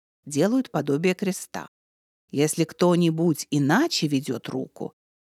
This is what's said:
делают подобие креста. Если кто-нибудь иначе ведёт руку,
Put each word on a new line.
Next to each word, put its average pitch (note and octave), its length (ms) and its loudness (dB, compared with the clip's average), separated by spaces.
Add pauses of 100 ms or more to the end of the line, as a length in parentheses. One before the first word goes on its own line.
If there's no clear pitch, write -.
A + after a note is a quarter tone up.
(260)
делают G3 460 0
подобие D#3 420 0
креста. - 540 -6 (640)
Если D#3 320 0
кто-нибудь E3+ 840 2
иначе D#3 580 0
ведёт C3+ 400 -4
руку, - 440 -10 (300)